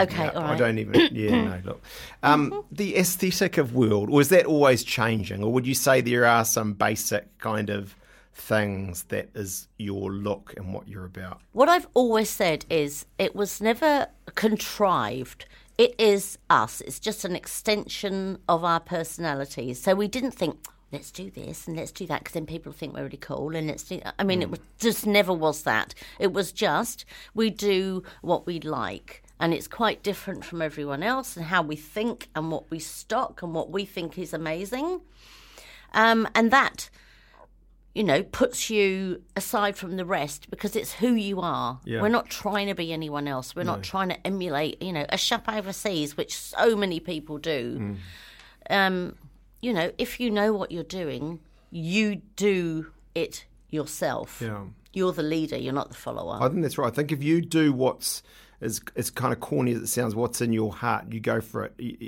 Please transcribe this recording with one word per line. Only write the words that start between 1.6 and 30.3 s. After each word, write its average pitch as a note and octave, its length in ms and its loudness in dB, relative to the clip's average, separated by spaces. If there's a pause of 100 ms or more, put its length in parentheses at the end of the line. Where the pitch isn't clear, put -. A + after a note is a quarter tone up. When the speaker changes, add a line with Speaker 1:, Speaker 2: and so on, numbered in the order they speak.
Speaker 1:
look. - 200 -10 (380)
Um, D3 300 6
Speaker 2:
Mm-hmm. G4+ 240 -8
Speaker 1:
the G3+ 220 0
aesthetic F3+ 600 2
of C3 160 2
World, G#2+ 360 4
or C#3+ 120 8
is C#3+ 80 6
that F3+ 160 8
always C#3+ 380 6
changing? G#2 600 0
Or A2 100 2
would B2+ 120 2
you C3 80 0
say C3 280 6
there A#2+ 240 4
are A#2 200 8
some A2 280 0
basic G#2+ 680 -2
kind G#2+ 300 -2
of G2+ 260 -6 (380)
things G2 680 -2
that G2+ 320 -6
is G2 320 -8 (100)
your G2 340 -4
look G2+ 460 -4
and F#2+ 160 -8
what G2+ 140 -10
you're G2 180 -12
about? F#2 340 -14 (140)
Speaker 2:
What C4+ 160 6
I've F4 240 4
always A3 360 4
said E3 400 0
is D3 360 -2 (120)
it G3 180 0
was G3 260 -4
never C4 460 2 (280)
contrived. E3 1080 0 (320)
It A#3+ 200 6
is G3+ 400 4 (120)
us. A#2 320 4
It's - 180 -12
just - 260 -6
an F3+ 100 -4
extension F#3+ 1000 -4 (120)
of E3 140 4
our E3+ 160 2
personalities. D3 1000 -6
So F#3+ 140 4
we G#3 120 0
didn't B3 240 -4
think, - 260 -4 (340)
"Let's C#3+ 200 -12
do F#3+ 180 -12
this - 380 -12
and E3 80 -6
let's D#3+ 160 -8
do - 160 -10
that D3+ 160 -4
'cause - 100 -12
then D#3+ 120 -4
people D#3+ 260 -10
think C#3+ 220 -10
we're C#3 100 -8
really C#3 140 -12
cool C#3+ 380 -6
and D#3 120 -4
let's - 160 -6
do," F#3 160 -10 (180)
I F#3+ 60 -2
mean, F#3 180 2
it - 60 -4
Speaker 1:
Mm. - 40 -8
Speaker 2:
was, - 80 -10 (200)
just A3 260 2
never G3+ 280 4
was D#3 300 0
that. A2 300 0 (260)
It F#3+ 140 2
was F#3+ 180 -2
just, G3 540 0 (280)
we A3 160 2
do F#3+ 540 0 (180)
what E3 260 0
we E3+ 120 -4
like. B2 640 -8 (160)
And E3 140 2
it's - 140 -4
quite - 340 0
different F#3+ 440 -6